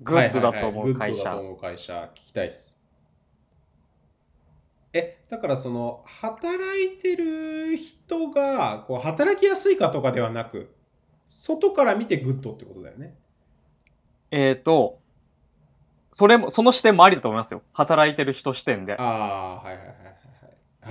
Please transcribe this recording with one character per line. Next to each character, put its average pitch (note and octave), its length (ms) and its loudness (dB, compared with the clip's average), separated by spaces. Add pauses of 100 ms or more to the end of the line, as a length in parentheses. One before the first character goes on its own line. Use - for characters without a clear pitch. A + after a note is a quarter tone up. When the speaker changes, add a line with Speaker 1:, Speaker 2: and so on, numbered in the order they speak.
Speaker 1:
グ C3+ 140 -4
ッ A#2+ 180 4
ド B2+ 80 0
だ A#2 180 2
と G#2+ 100 -4
思 G#2+ 160 -6
う C3 100 0
会 G#2 200 -6
社。 G2+ 140 -6
Speaker 2:
は F#2 60 -6
い - 40 -8
は G2 40 -10
い - 20 -12
は F#2+ 60 -16
い。 F#2 60 -16
グ - 40 -20
ッ - 40 -14
ド - 0 -
だ - 0 -
と - 20 -8
思 F2+ 40 -8
う F2+ 60 -14
会 - 20 -18
社、 F2 360 -12
聞 - 140 -20
き - 40 -20
た G2 120 -4
い - 20 -6
っ E2 40 -8
す。 - 280 -20 (2250)
え、 E3+ 360 -6
だ A3+ 80 -12
か F#3+ 100 -8
ら C3+ 80 0
そ C3+ 140 -8
の、 A#2+ 360 -8
働 F#4 760 -6
い F#4+ 140 -6
て F4+ 180 -2
る D#4+ 600 -6
人 D#4+ 540 -8
が、 B3+ 560 -2
こ B2+ 100 -6
う、 - 20 -4
働 C#4+ 400 0
き G4 80 4
や G4 100 4
す G4 160 2
い F#4+ 60 0
か E3+ 120 2
と C#3+ 120 -4
か B2+ 100 0
で B2 80 -2
は A2+ 100 -2
な A2+ 140 -8
く、 - 300 -16 (560)
外 F4 420 -2
か C#4+ 120 4
ら G#3 100 2
見 A3 120 -4
て D#3+ 120 0
グ B2+ 140 -4
ッ - 80 -6
ド A2 120 -10
っ - 40 -16
て - 100 -20
こ F#2+ 80 -20
と F#2 80 -18
だ D2 80 -18
よ - 80 -20
ね。 - 180 -18 (1120)
Speaker 1:
え C#3 220 2
ー C3 100 -4
と、 D3+ 380 2 (1080)
そ G3+ 160 4
れ A3+ 100 10
も、 A3+ 140 2
そ A3+ 120 0
の B3 100 6
視 - 100 0
点 A3 120 6
も F3 100 10
あ G3 60 12
り F3+ 60 2
だ C3 60 -8
と A#2+ 80 -2
思 F#2 80 -2
い - 20 -2
ま A2 40 -4
す - 100 -14
よ。 E2+ 80 -12 (100)
働 D3+ 380 4
い D3 60 -6
て D3+ 60 0
る C3+ 120 -2
人 - 180 -6
視 - 140 -10
点 G#2 180 -2
で。 G2+ 140 -6
Speaker 2:
あ G2 680 -4
ー、 - 20 -14
は F#2 60 -12
い F#2 60 -14
は F#2+ 40 -20
い F#2 40 -20
は F#2 80 -20
い - 20 -20
は G2 60 -20
い F#2+ 40 -20
は F#2+ 40 -20 (800)